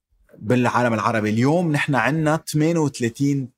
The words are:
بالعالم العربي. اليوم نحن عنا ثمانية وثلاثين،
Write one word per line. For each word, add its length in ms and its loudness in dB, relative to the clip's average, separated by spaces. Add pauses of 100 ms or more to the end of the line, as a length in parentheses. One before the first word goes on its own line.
(380)
بالعالم 560 0
العربي. 360 0
اليوم 420 2
نحن 220 -2
عنا 580 0
ثمانية 280 2
وثلاثين، 760 -2